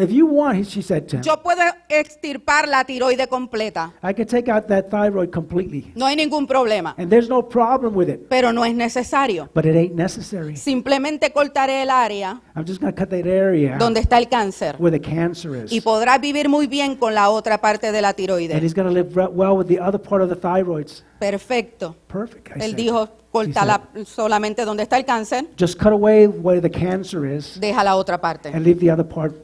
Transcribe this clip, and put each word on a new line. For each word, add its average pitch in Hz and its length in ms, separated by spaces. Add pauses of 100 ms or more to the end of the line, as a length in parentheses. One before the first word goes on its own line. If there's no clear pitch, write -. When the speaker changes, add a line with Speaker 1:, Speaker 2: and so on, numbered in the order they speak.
Speaker 1:
if 180 100
you 294 160
want," 285 340
he, - 40
she 196 180
said 151 260
to 139 80
him, 123 60
Speaker 2:
"yo 311 200
puedo 349 180 (280)
extirpar 302 800
la 262 160
tiroide 254 420
completa. 214 640 (120)
Speaker 1:
"I 196 100
can 226 120
take 240 220
out 214 200
that 196 200
thyroid 202 440
completely. 170 640
Speaker 2:
No 254 100
hay 277 80
ningún 302 320
problema. 214 500
Speaker 1:
And 180 140
there's 233 180
no 247 140
problem 240 540
with 175 120
it. - 200
Speaker 2:
Pero 247 240
no 233 120
es 233 100
necesario. 233 760
Speaker 1:
But 156 120
it 160 100
ain't 175 220
necessary. 170 600
Speaker 2:
Simplemente 277 760
cortaré 269 500
el 262 80
área 208 500 (140)
Speaker 1:
I'm 156 100
just 190 160
gonna 190 140
cut 190 140
that 175 180
area 180 520
Speaker 2:
donde 226 200
está 240 200
el 240 100
cáncer 196 500
Speaker 1:
where 165 180
the - 80
cancer 165 600
is. 156 80
Speaker 2:
y 226 80
podrá 226 380
vivir 285 300
muy 294 200
bien 277 260
con 226 220
la 202 140
otra 214 300
parte 214 300
de 214 100
la 196 120
tiroide." 180 420
Speaker 1:
And 156 80
he's 165 120
gonna 185 180
live 180 240
re-, 185 120
well 185 280
with 180 100
the 175 140
other 190 200
part 196 220
of 180 60
the 175 80
thyroids." 175 680 (160)
Speaker 2:
Perfecto. 202 800 (100)
Speaker 1:
"Perfect," - 440
I - 20 (100)
Speaker 2:
Él 220 80
Speaker 1:
said. 202 60
Speaker 2:
dijo, 226 280
Speaker 1:
He - 280
Speaker 2:
"Corta 208 320
la, 208 160 (140)
Speaker 1:
said, 208 120
Speaker 2:
solamente 214 580
donde 208 180
está 226 140
el 262 80
cáncer. 247 420 (100)
Speaker 1:
"Just 175 220
cut 208 140
away 214 340
where 180 340
the 170 100
cancer 180 560
is 143 340
Speaker 2:
Deja 202 240
la 196 100
otra 185 260
parte. 165 280
Speaker 1:
and 160 160
leave 170 160
the 170 100
other 160 160
part. 156 380